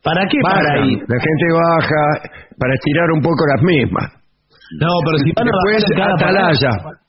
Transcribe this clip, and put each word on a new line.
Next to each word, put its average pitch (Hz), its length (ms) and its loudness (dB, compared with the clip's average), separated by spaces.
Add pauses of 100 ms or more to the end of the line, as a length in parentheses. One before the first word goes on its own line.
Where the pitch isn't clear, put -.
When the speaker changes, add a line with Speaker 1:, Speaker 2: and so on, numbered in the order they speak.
Speaker 1:
¿Para 170 240 -2
qué 285 160 -2
Speaker 2:
Bajan, - 220 0
Speaker 1:
para 143 180 0
ahí? 135 140 0
Speaker 2:
la 113 240 -4
gente 156 320 0
baja 165 500 0 (560)
para 127 160 0
estirar 151 380 0
un 156 100 0
poco 165 240 0
las 139 160 0
mismas. 156 460 0 (720)
Speaker 1:
No, 156 80 0 (160)
pero 156 140 0
si 143 180 2
van 240 100 0
a 240 60 0
Speaker 2:
Después, 208 320 0
Speaker 1:
bajar 190 80 0
en 156 80 0
cada 196 160 0
Speaker 2:
Atalaya. 170 540 2 (120)
Speaker 1:
parada. - 160 -16 (100)